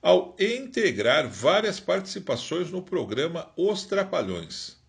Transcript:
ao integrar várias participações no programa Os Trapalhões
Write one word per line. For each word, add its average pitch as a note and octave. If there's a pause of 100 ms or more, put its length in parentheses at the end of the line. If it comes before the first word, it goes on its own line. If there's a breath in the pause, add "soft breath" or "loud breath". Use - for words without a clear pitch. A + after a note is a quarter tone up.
ao F3+
integrar E3
várias F3
participações F3
no F#3
programa D#3
Os G3
Trapalhões F3 (120)